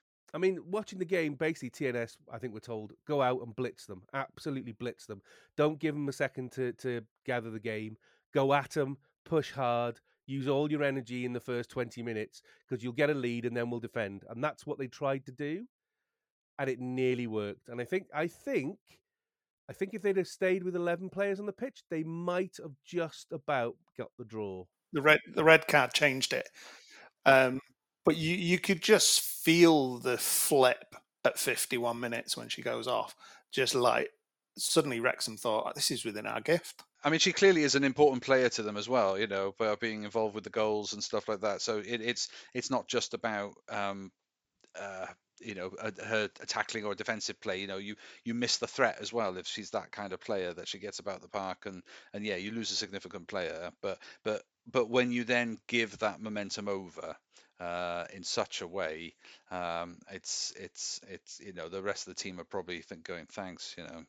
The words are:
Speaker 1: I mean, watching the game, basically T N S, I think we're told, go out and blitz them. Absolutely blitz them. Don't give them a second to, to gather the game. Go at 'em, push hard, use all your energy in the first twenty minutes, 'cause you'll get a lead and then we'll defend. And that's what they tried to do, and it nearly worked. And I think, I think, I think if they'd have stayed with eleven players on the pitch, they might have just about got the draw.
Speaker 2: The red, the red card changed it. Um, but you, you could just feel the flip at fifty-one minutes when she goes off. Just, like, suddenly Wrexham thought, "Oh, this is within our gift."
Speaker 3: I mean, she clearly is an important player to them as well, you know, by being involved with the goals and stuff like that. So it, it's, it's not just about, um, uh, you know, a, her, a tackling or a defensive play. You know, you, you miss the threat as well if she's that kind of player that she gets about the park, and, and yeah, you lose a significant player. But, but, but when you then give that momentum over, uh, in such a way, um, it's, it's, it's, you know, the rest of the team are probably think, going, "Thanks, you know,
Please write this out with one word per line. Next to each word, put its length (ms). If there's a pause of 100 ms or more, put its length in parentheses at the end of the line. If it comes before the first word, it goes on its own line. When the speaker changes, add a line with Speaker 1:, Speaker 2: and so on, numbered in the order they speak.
(320)
Speaker 1:
I 60
mean, 260
watching 360
the 60
game, 280
basically 380
T 160
N 80
S, 220 (140)
I 60
think 160
we're 60
told, 340 (140)
go 120
out 220
and 140
blitz 320
them. 160 (100)
Absolutely 600
blitz 340
them. 160 (340)
Don't 220
give 160
them 120
a 60
second 380
to, 220
to 280 (240)
gather 240
the 100
game. 380 (340)
Go 220
at 240
'em, 200 (280)
push 260
hard, 480 (280)
use 200
all 220
your 140
energy 420
in 80
the 60
first 320
twenty 320
minutes, 400 (240)
'cause 160
you'll 100
get 160
a 60
lead 280
and 140
then 140
we'll 80
defend. 500
And 140
that's 240
what 100
they 80
tried 400
to 60
do, 340 (920)
and 100
it 100
nearly 460
worked. 440
And 120
I 40
think, 280
I 140
think, 500 (920)
I 60
think 220
if 80
they'd 120
have 120
stayed 340
with 140
eleven 340
players 300
on 80
the 40
pitch, 380
they 140
might 580
have 120 (120)
just 460
about 460 (200)
got 220
the 60
draw. 400 (280)
Speaker 2:
The 80
red, 200 (120)
the 100
red 240
card 260
changed 400
it. 140 (800)
Um, 360 (440)
but 100
you, 200
you 240
could 240
just 380
feel 760
the 220
flip 760 (300)
at 140
fifty-one 600
minutes 380
when 120
she 120
goes 260
off. 280 (360)
Just, 220
like, 380 (440)
suddenly 440
Wrexham 360
thought, 300
"Oh, 80
this 160
is 160
within 220
our 140
gift." 420 (180)
Speaker 3:
I 80
mean, 120
she 100
clearly 320
is 120
an 100
important 380
player 260
to 120
them 140
as 140
well, 280
you 100
know, 300
by 180
being 280
involved 320
with 80
the 60
goals 420
and 100
stuff 280
like 100
that. 220
So 160
it, 240
it's, 260 (260)
it's 160
not 200
just 240
about, 400 (160)
um, 420 (640)
uh, 280 (340)
you 160
know, 160 (100)
a, 120 (100)
her, 260 (120)
a 40
tackling 380
or 80
a 60
defensive 420
play. 220
You 60
know, 100
you, 180 (300)
you 80
miss 240
the 100
threat 320
as 140
well 240
if 100
she's 220
that 240
kind 180
of 80
player 340
that 140
she 100
gets 220
about 220
the 80
park, 380
and, 160 (300)
and 120
yeah, 100
you 160
lose 200
a 40
significant 540
player. 420 (100)
But, 180 (260)
but, 160 (280)
but 200
when 240
you 100
then 340 (100)
give 320
that 200
momentum 480
over, 480 (460)
uh, 520
in 120
such 340
a 80
way, 480 (360)
um, 480 (120)
it's, 480
it's, 480
it's, 320
you 140
know, 160
the 120
rest 280
of 40
the 80
team 200
are 40
probably 360
think, 240
going, 220
"Thanks, 500
you 80
know, 240